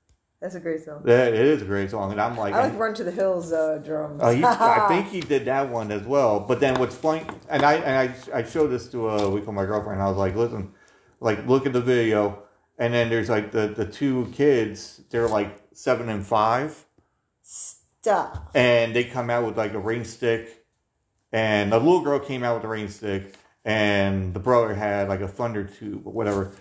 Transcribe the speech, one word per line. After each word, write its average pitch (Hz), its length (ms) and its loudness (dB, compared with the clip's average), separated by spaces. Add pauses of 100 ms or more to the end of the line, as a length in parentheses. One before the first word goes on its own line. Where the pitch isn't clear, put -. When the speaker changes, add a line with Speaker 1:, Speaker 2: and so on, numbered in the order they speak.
(400)
Speaker 1:
That's 180 160 -12
a 175 40 -12
great 160 240 -6
song. 151 220 -16
Speaker 2:
Yeah, 123 200 6
it 113 100 2
is 131 260 4
a 95 40 -8
great 98 260 -2
song, 101 200 -4
and 104 100 -4
I'm 120 160 -2
like, 101 160 -2
Speaker 1:
I 233 100 2
like - 100 0
Speaker 2:
I'm 208 40 -8
Speaker 1:
Run 220 180 -2
to 226 80 -8
the 175 80 -4
Hills, 180 400 -2
uh, 156 320 0
drums. 151 400 -8
Speaker 2:
Oh, 117 80 6
he, 127 120 2
I 226 440 4
Speaker 1:
<laughs> - 20 2
Speaker 2:
think 196 200 0
he 185 120 -6
did 131 240 0
that 135 240 0
one 113 220 -4
as 101 120 -4
well. 117 360 2
But 120 200 0
then 131 200 2
what's - 160 0
funny, 160 280 -2 (260)
and 147 140 2
I, 151 120 6
and 131 400 0 (180)
I, 131 60 -2
I 113 40 -2
showed 151 240 0
this 123 220 -4
to, 113 200 -2
uh, 104 200 0
we 101 120 0
call 107 120 -10
my 98 120 -2
girlfriend. 101 360 -2
I 98 60 2
was 95 100 0
like, 95 180 0
"Listen, 110 380 -2 (460)
like, 104 280 -2
look 131 180 4
at 131 80 0
the 123 80 2
video." 110 640 2 (360)
And 120 120 0
then 117 180 2
there's, 113 200 0
like, 107 220 0
the, 107 160 0
the 107 180 -4
two 127 480 -2
kids. 117 680 0 (100)
They're, 117 160 0
like, 101 340 -2 (120)
seven 120 360 -2
and 101 160 -6
five. 120 580 0 (600)
Speaker 1:
Stop. - 1120 -6
Speaker 2:
And 120 400 4
they 123 80 2
come 120 260 -6
out 120 160 0
with, 104 100 -6
like, 107 200 -2
a 104 40 -4
rain 113 240 -4
stick, - 640 -4 (640)
and 107 400 2
the 113 60 6
little 160 240 4
girl 143 160 0
came 131 260 -6
out 120 120 0
with 110 80 -6
a 110 40 -8
rain 107 220 -6
stick, 98 460 -6 (280)
and 98 720 2
the 98 60 -6
brother 117 340 2
had, 101 360 -2
like, 98 120 -2
a 95 60 -6
thunder 107 380 -6
tube 104 420 -12
or - 60 -12
whatever. 101 480 -2